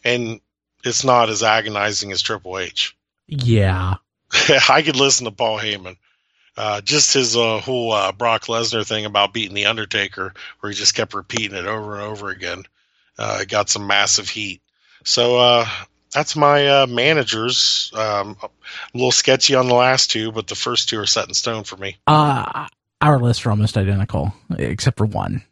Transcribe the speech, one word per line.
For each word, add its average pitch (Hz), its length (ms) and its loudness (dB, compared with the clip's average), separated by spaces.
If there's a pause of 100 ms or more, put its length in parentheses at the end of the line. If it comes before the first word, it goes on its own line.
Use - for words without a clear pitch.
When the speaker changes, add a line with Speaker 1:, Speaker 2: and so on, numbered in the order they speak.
Speaker 1:
and 120 360 -2 (460)
it's 123 180 -2
not 120 260 4
as 107 140 -2
agonizing 104 680 0
as 95 100 -4
Triple 95 380 -6
H. - 360 -6 (320)
Speaker 2:
Yeah. 101 680 2 (360)
Speaker 1:
<laughs> - 380 4
I 139 140 6
could 147 120 0
listen 131 300 2
to 110 60 -6
Paul 110 280 -2
Heyman. 95 380 -8 (600)
Uh, 107 220 -4
just 143 340 2
his, 120 220 2
uh, 113 240 2
whole, 120 320 -2
uh, 98 220 0
Brock 113 320 0
Lesnar 113 420 -2
thing 107 160 -4
about 101 300 0
beating 104 220 -6
The 101 100 -2
Undertaker, 101 680 -4 (260)
where 104 120 -8
he 101 60 -10
just 107 180 0
kept - 180 -4
repeating 101 440 -6
it 90 80 -6
over 104 300 -6
and 101 80 -10
over 104 260 -8
again, 90 340 -10 (560)
uh, 107 240 -4
got 101 260 -2
some 104 180 -2
massive 101 420 2
heat. 101 320 -10 (420)
So, 120 340 2
uh, 120 280 6 (480)
that's 151 240 -2
my, 143 280 6 (180)
uh, 131 40 2
managers. 123 1080 0
Um, 104 480 -4
a 107 80 -12 (440)
little 123 180 0
sketchy 135 420 4
on 127 140 4
the 123 80 4
last 131 360 4
two, 110 200 -4
but 110 160 -6
the 107 80 -10
first 117 320 -2
two 117 120 -4
are 101 60 -4
set 98 220 0
in 92 60 -14
stone 113 320 -4
for - 100 -14
me. 98 220 -10 (100)
Speaker 2:
Uh, 147 600 0 (340)
our 147 180 4
lists 120 260 2
are 120 40 0
almost 107 280 2
identical, 98 560 0 (240)
except 73 400 -2
for 107 80 2
one. 50 460 -4